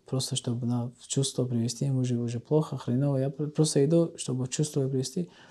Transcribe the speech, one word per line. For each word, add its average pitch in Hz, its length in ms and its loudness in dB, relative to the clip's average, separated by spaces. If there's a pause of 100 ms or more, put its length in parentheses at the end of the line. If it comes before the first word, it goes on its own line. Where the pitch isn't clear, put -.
просто, 131 300 -4
чтобы 120 320 -2
на, 120 320 -2
в - 80 -20
чувство 135 380 0
привести, 120 400 -2
ему 135 160 2
уже, 123 160 0
уже 117 240 -4
плохо, 151 360 0
хреново. 135 400 0
Я 131 120 0
пр-, 147 180 -4
просто 156 380 2
иду, 165 320 4
чтобы 127 260 -4
в 127 60 -4
чувство 147 400 -2
привести. 135 400 -4 (220)